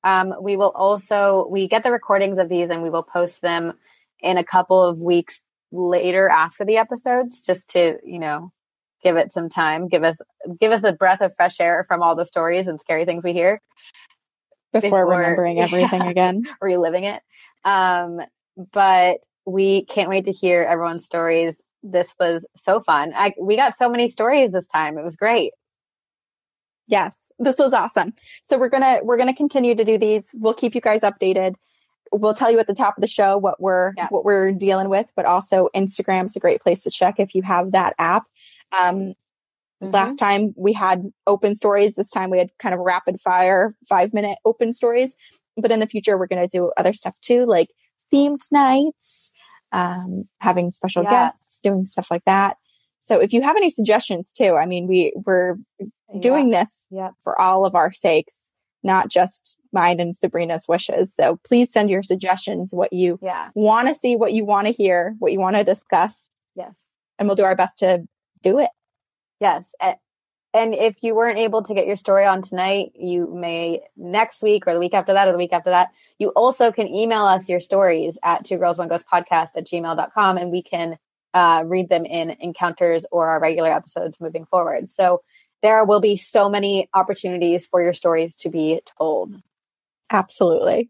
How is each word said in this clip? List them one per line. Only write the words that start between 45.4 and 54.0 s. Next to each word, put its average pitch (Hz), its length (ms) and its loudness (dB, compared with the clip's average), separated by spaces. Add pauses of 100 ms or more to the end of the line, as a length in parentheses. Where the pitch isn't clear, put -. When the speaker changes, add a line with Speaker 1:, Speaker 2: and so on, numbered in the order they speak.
Speaker 2:
But 220 160 0
in 220 80 2
the 214 80 -2
future, 208 280 -2
we're 185 120 -2
gonna 180 180 -2
do 180 300 -2
other 180 160 2
stuff - 280 -10
too, 240 260 2
like 180 220 2 (460)
themed 285 380 0
nights, 285 800 0 (400)
um, 185 560 -6 (100)
having 180 320 0
special 180 320 -4
Speaker 1:
Yeah. 202 80 -2
Speaker 2:
guests, - 540 0
doing 196 220 0
stuff - 260 -8
like 175 140 -6
that. 196 320 2 (420)
So 208 200 0
if 202 120 2
you 240 100 2
have 302 140 2
any 381 140 2
suggestions 208 600 -2